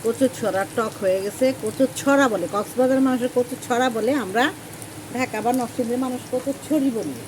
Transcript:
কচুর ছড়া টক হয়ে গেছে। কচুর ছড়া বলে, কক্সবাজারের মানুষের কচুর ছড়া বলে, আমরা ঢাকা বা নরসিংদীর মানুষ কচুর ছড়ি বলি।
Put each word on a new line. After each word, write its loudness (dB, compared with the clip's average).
কচুর 4
ছড়া 0
টক 0
হয়ে 2
গেছে। 0
কচুর 2
ছড়া 4
বলে, 0
কক্সবাজারের 2
মানুষের 2
কচুর 0
ছড়া 2
বলে, 0
আমরা 2
ঢাকা -2
বা 2
নরসিংদীর 0
মানুষ -2
কচুর -2
ছড়ি 4
বলি। -4